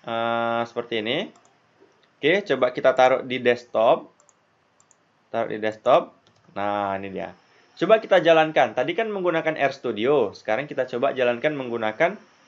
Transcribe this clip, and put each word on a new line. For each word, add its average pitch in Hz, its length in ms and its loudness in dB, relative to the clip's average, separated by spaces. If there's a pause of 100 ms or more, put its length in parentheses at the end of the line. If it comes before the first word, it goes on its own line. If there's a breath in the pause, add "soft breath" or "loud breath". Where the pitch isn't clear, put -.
Eh, 117 640 -2
seperti 117 320 -6
ini. 123 320 -4 (880)
Oke, 185 240 2
coba 127 240 0
kita 131 240 2
taruh 127 320 4
di 127 160 -6
desktop. 120 720 2 (1200)
Taruh 113 160 -4
di 107 80 -6
desktop. 107 560 0 (400)
Nah, 101 460 -4
ini 98 100 -12
dia. 92 240 -10 (460 soft breath)
Coba 202 180 4
kita 185 240 2
jalankan. 156 560 4
Tadi 139 160 -2
kan 220 160 -4
menggunakan 165 480 -2
RStudio. 120 800 0
Sekarang 127 320 -4
kita 127 160 -4
coba 123 320 -2
jalankan 123 400 0
menggunakan 120 640 -2 (280)